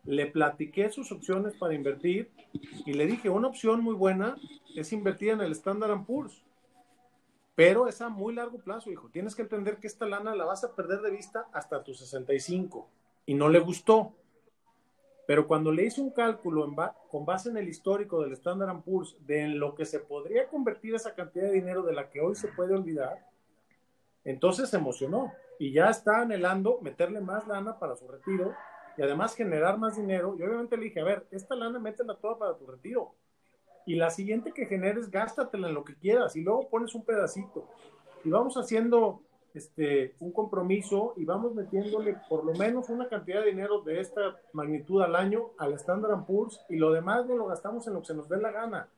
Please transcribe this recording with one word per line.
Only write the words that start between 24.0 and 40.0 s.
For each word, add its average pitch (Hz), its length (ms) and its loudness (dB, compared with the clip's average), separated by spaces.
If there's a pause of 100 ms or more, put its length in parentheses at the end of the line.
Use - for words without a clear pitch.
entonces 175 440 2
se 208 80 0
emocionó 156 540 -2 (260)
y 139 140 -4
ya 160 180 8
está 226 320 2
anhelando 196 600 2
meterle 180 400 -2
más 202 260 -4
lana 208 320 -6
para 139 160 -6
su 127 140 -18
retiro, 185 440 -2 (440)
y 151 40 -2
además 156 340 0
generar 185 420 2
más 220 200 -2
dinero. 190 400 -2
Y 160 60 -4
obviamente 233 340 -2
le 226 80 -6
dije, 196 140 -6
"A 156 60 -2
ver, 190 260 0
esta 190 240 -6
lana 240 240 -6
métela 220 360 -6
toda 226 220 -4
para 202 200 -2
tu 139 100 -18
retiro. 170 460 -6 (720)
Y 170 100 -2
la 165 140 4
siguiente 208 440 -2
que 247 120 -4
generes, 202 440 -2
gástatela 208 580 -2
en 160 60 -2
lo 147 100 -4
que 143 120 -16
quieras 226 400 2
y 160 60 -4
luego 214 280 2
pones 226 240 -2
un 226 100 -8
pedacito. 196 640 -2 (560)
Y 160 60 0
vamos 247 260 2
haciendo, 233 680 4 (320)
este, 143 640 0